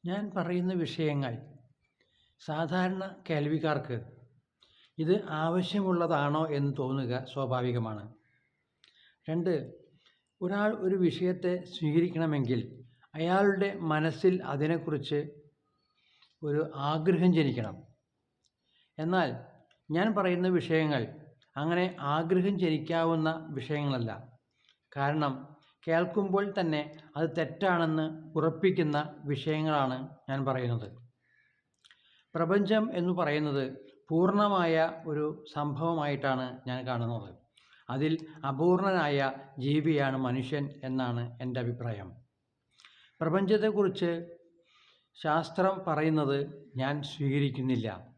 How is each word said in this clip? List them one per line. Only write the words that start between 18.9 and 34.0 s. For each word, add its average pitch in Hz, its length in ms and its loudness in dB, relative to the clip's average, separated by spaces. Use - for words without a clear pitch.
എന്നാൽ 165 320 2
ഞാൻ 175 260 2
പറയുന്ന 180 340 2
വിഷയങ്ങൾ 156 440 2
അങ്ങനെ 170 240 2
ആഗ്രഹം 180 440 2
ജനിക്കാവുന്ന 165 680 2
വിഷയങ്ങളല്ല. 131 540 -2
കാരണം 143 400 0
കേൾക്കുമ്പോൾ 180 580 0
തന്നെ 156 220 0
അത് 160 120 0
തെറ്റാണെന്ന് 165 680 0
ഉറപ്പിക്കുന്ന 160 600 2
വിഷയങ്ങളാണ് 147 680 0
ഞാൻ 139 200 -4
പറയുന്നത്. 120 400 -2
പ്രപഞ്ചം 196 500 4
എന്ന് 175 220 0
പറയുന്നത് 147 440 2